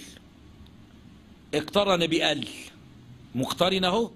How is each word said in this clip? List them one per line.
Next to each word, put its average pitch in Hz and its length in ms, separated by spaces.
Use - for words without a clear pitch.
اقترن 175 520
بأل، 156 420
مقترن 185 500
أهو، 202 320